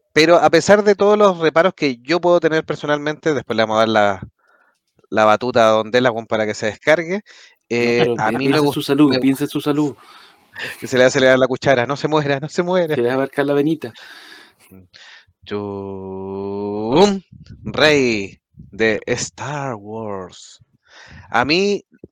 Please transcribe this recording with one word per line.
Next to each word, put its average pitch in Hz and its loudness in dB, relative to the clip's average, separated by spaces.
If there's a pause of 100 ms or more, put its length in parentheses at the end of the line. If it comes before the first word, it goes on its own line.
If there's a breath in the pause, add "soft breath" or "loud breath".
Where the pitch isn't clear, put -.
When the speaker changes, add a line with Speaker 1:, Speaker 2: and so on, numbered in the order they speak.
(120)
Speaker 1:
pero 160 6
a 151 4
pesar 185 4
de 202 2
todos 202 2
los 196 4
reparos 165 0
que 131 -4
yo 151 -2
puedo 175 2
tener 160 0
personalmente, 147 -4
después 120 -4
le 110 4
vamos 110 0
a 110 4
dar 113 2
la, 104 0 (800)
la 107 0
batuta 113 4
a - 4
Don 110 0
Delagun 117 0
para 110 -2
que 104 -4
se 117 -6
descargue. 160 -2 (480 soft breath)
Eh, 120 0 (100)
Speaker 2:
No, 120 0
pero 110 -4
Speaker 1:
a 107 -2
mí 120 -4
Speaker 2:
piensa 139 -2
Speaker 1:
me 151 2
Speaker 2:
en 147 2
Speaker 1:
gust-, 143 0
Speaker 2:
su 147 -6
salud, 143 2
Speaker 1:
me 131 0
Speaker 2:
piensa 135 0
en 139 -6
su 147 -6
salud. 147 -2 (840 loud breath)
Speaker 1:
que - -12
se 131 -2
le 123 6
va 127 6
a - 6
acelerar 131 4
la 131 2
cuchara. 123 0
No 139 -4
se 151 -4
muera, 143 -2
no 151 -10
se 180 -4
muera. 175 -2
Speaker 2:
Se 123 0
le 117 0
va 123 -2
a 131 -2
abarcar 139 -2
la 143 0
venita. 147 -2 (2000 loud breath)
Speaker 1:
Chum, 101 -2 (420)
Rey 117 0 (160)
de 107 -2
Star 135 -8
Wars. 101 -14 (720 loud breath)
A 120 0
mí, 190 -2 (280)